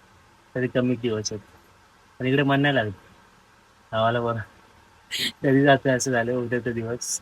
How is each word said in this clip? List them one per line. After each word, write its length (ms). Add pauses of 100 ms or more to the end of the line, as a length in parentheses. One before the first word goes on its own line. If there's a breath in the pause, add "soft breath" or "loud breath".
(560)
तरी 120
कमी 280
दिवस 380
आहेत. 80 (800)
पण 60
इकडे 180
मन 180
नाही 140
लागत 160 (1000)
गावाला 300
बरं, 180 (1040 loud breath)
कधी 180
जातं 360
असं 140
झालं. 220
उद्याचा 380
दिवस, 500